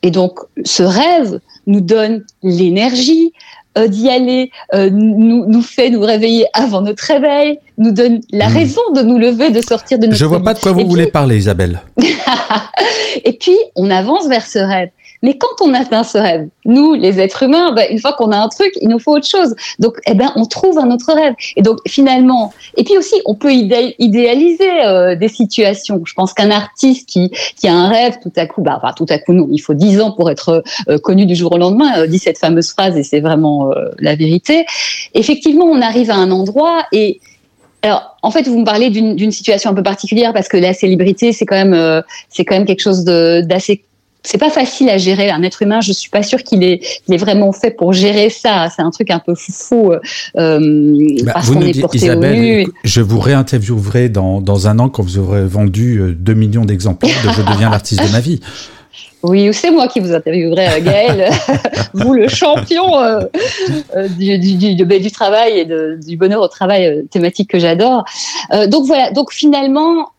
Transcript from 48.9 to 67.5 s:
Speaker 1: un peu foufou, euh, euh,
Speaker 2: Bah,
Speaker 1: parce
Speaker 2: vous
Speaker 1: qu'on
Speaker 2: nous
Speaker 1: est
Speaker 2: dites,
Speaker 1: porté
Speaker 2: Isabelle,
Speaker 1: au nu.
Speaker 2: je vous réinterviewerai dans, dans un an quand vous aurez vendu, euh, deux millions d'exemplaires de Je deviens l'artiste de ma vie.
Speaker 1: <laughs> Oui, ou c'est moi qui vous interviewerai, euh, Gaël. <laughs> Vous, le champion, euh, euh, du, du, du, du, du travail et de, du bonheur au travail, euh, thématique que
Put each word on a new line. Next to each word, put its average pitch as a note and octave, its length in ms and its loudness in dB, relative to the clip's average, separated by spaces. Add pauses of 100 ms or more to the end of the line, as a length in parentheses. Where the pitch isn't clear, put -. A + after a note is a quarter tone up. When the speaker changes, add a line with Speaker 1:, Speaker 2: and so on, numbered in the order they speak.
Speaker 1:
un E3+ 80 -2
peu F3 160 -4
foufou, G#3 560 0
euh, E3+ 80 0 (360)
euh, D3+ 640 2 (280)
Speaker 2:
Bah, A#2 100 -2
Speaker 1:
parce E3+ 100 -2
Speaker 2:
vous A#2+ 80 4
Speaker 1:
qu'on D3 60 4
Speaker 2:
nous - 80 2
Speaker 1:
est - 60 2
Speaker 2:
dites, C3+ 100 0
Speaker 1:
porté D3+ 160 -2
Speaker 2:
Isabelle, - 360 2
Speaker 1:
au A#3 60 2
nu. A3 260 2 (160)
Speaker 2:
je G#2 180 0
vous G#2+ 180 0
réinterviewerai A#2+ 880 0
dans, F#2+ 320 -2
dans G2 260 0
un G#2+ 120 2
an B2+ 100 2
quand A2 140 -4
vous F#2 160 -2
aurez F#2+ 260 0
vendu, G#2 540 0
euh, F#2 180 0
deux F#2+ 160 0
millions A2 320 2
d'exemplaires G2+ 480 -2 (100)
de - 100 2
Je - 100 -2
deviens G3 260 0
l'artiste G3+ 340 -2
de G2+ 80 0
ma A2 80 2
vie. D3 260 -2
Speaker 1:
<laughs> - 40 -18 (760)
Oui, G3 260 2
ou G#3+ 40 0
c'est E4+ 180 0
moi C#4+ 160 4
qui B3 140 -4
vous F3 120 -2
interviewerai, E3+ 540 0
euh, D#3+ 140 0
Gaël. G3+ 480 2 (340)
<laughs> - 320 -6
Vous, A3 180 0
le A#3 140 4
champion, E4+ 720 0
euh, A3 220 0 (720)
euh, G3 120 -4
du, F#3+ 300 -2
du, F#3+ 160 0
du, F#3+ 220 0
du, F3+ 100 2
du G3 260 0
travail A3 460 0
et E3 80 0
de, D#3+ 400 -6
du E3 100 -10
bonheur F#3+ 280 0
au F3 40 0
travail, F#3+ 380 0
euh, D3+ 240 0
thématique F#3 400 -2
que F#3+ 80 0